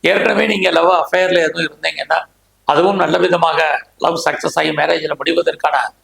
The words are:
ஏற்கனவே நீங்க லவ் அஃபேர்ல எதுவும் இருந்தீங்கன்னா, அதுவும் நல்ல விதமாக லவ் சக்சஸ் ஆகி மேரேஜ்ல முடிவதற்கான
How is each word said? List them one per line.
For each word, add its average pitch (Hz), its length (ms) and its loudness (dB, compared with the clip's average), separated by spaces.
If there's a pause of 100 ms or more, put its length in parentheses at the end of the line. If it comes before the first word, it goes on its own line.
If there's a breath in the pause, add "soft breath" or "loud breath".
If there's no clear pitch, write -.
ஏற்கனவே 202 460 0
நீங்க 196 240 0
லவ் 170 200 2
அஃபேர்ல 180 480 0
எதுவும் 160 280 -2
இருந்தீங்கன்னா, 160 520 -4 (460)
அதுவும் 175 320 2
நல்ல 170 220 0
விதமாக 170 420 2 (380)
லவ் 165 260 -2
சக்சஸ் 160 340 -2
ஆகி 156 120 0
மேரேஜ்ல 156 460 -2
முடிவதற்கான 156 600 0 (280)